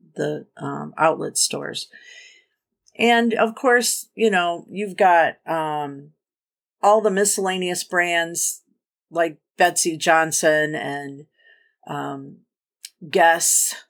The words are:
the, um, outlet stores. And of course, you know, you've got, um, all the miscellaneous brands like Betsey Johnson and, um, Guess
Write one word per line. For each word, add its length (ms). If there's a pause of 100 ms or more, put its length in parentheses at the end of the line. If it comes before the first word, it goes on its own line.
(160)
the, 400
um, 420
outlet 400
stores. 520 (1080)
And 360
of 220
course, 600
you 140
know, 400
you've 260
got, 500
um, 640 (720)
all 200
the 100
miscellaneous 720
brands 800 (500)
like 280 (180)
Betsey 400
Johnson 760
and, 520 (600)
um, 520 (720)
Guess 640 (140)